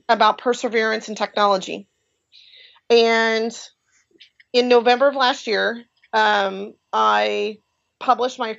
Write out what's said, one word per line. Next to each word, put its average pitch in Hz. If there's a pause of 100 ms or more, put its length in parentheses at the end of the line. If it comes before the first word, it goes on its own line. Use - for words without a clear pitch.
about 220
perseverance 220
and 208
technology. 202 (1000)
And 226 (1000)
in 247
November 247
of 269
last 269
year, 214 (300)
um, 208 (200)
I 208 (400)
published 247
my 220